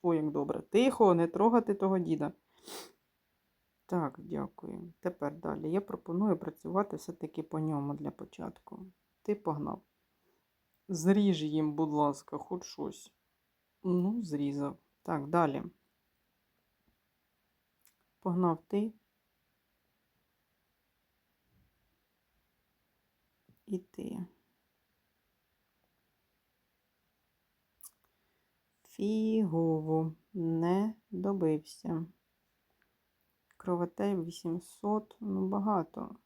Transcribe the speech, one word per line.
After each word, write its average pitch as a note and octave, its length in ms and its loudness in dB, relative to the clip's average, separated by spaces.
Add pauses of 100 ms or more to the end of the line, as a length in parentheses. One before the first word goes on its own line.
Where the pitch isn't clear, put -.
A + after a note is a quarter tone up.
Ой, E3+ 140 4
як D3+ 140 0
добре. C#3+ 300 -2
Тихо, A3+ 540 6
не E3+ 120 4
трогати A3 480 4
того F#3+ 240 2
діда. D#3+ 340 0 (1600)
Так, D#3+ 280 -2
дякую. E3 840 -10
Тепер D3+ 340 -6
далі. D#3 360 -6
Я F#3 100 0
пропоную F#3 580 -2
працювати F#3+ 580 -4
все-таки E3 460 -10
по D#3+ 180 -6
ньому D3 340 -2
для D3 160 -8
початку. - 760 -14 (360)
Ти G#3 120 -2
погнав. D3+ 480 -4 (1040)
Зріж F#3 540 4
їм, D3+ 300 2
будь D3+ 200 0
ласка, D3 460 0
хоч - 260 -8
щось. - 480 -10 (720)
Ну, F#3 400 0
зрізав. C#3+ 560 -4 (240)
Так, D3+ 240 -4
далі. D3+ 360 2 (2500)
Погнав F3 480 2
ти. G#3 240 0 (4000)
І G3 120 -4
ти. - 480 -8 (4000)
Фігово. E3 1300 0 (180)
Не F3 640 2 (160)
добився. E3+ 960 -2 (1500)
Кровотей F#3 560 0
вісімсот, F3+ 1040 -4
ну, F#3+ 280 -2
багато. G3 760 -2